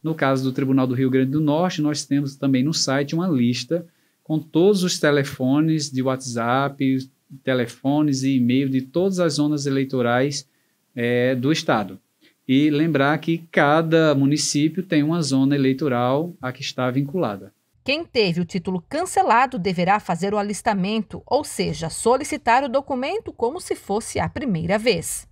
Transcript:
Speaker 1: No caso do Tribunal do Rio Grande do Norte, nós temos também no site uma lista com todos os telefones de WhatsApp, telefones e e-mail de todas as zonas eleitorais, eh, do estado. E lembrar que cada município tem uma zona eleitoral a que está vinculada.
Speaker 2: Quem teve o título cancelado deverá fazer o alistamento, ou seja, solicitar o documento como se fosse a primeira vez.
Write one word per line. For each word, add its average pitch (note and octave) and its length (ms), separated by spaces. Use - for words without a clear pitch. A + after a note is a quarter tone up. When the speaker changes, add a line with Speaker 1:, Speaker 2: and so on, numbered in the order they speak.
Speaker 1:
No D#3+ 120
caso C3+ 300
do C3 80
Tribunal C3+ 340
do B2+ 80
Rio C3 160
Grande C3 220
do D3+ 100
Norte, D#3 400
nós D3 240
temos C#3 300
também C3+ 260
no D#3 140
site C#3+ 400
uma F3+ 120
lista C3 600
com D#3 140
todos F3+ 460
os F3+ 160
telefones C#3+ 880
de C3 140
WhatsApp, C3 1040
telefones C3+ 800
e C3+ 140
e-mail B2+ 340
de C3 120
todas F3+ 380
as E3+ 140
zonas D3 320
eleitorais, C3+ 840
eh, B2 380
do C3 180
estado. G#2+ 480
E C#3 220
lembrar D3 480
que E3 340
cada D#3+ 600
município D3 720
tem D#3 180
uma D#3+ 220
zona C3+ 320
eleitoral C3+ 840
a B2+ 120
que B2 100
está B2+ 300
vinculada. C3 600
Speaker 2:
Quem - 220
teve F#3 340
o F3+ 60
título F#3 420
cancelado C4+ 680
deverá F3+ 420
fazer G3 360
o - 20
alistamento, G#3 880
ou D4 180
seja, E3 460
solicitar C4 760
o C#4 60
documento C#4+ 640
como C#4 260
se - 160
fosse - 440
a F3 100
primeira F#3+ 480
vez. G#3 540